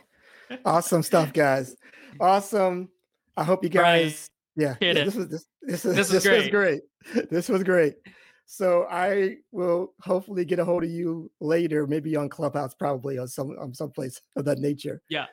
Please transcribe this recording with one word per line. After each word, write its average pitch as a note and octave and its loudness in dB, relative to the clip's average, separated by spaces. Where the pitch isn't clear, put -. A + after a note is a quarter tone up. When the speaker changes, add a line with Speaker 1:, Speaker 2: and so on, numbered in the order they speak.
Speaker 1:
<laughs> B3+ -10
Speaker 2:
Awesome E3+ 2
stuff, D#3 2
guys. C3+ 2
Awesome. F#3 2
I D#3 0
hope F#3 0
you E3+ -2
Speaker 1:
Brian, E3+ 4
Speaker 2:
guys, D#3 -8
yeah, C#3+ 0
Speaker 1:
hit E3+ 2
Speaker 2:
yeah, D3+ 2
Speaker 1:
it. - 0
Speaker 2:
this G3 -2
was, F#3 -6
this, D#3+ -10
this A3 -6
is, F#3 0
Speaker 1:
This G3 4
is F3 -4
Speaker 2:
this F#3+ 4
was G3+ 4
Speaker 1:
great. F#3 2
Speaker 2:
great. - -2
This E3+ -2
was G3 0
great. F3 4
So F3+ 0
I F#3+ 0
will F3+ -2
hopefully F#3 -2
get F3 -2
a E3+ 2
hold F3 0
of E3+ -4
you E3 -6
later, D#3 0
maybe D3+ -2
on D3 -2
Clubhouse, C#3+ -6
probably, C#3 -4
or B2+ -8
some, C3+ -8
um, B2+ -12
someplace C3+ -10
of C#3+ -4
that C#3+ 0
nature. C#3+ -6
Speaker 1:
Yeah. D3 -6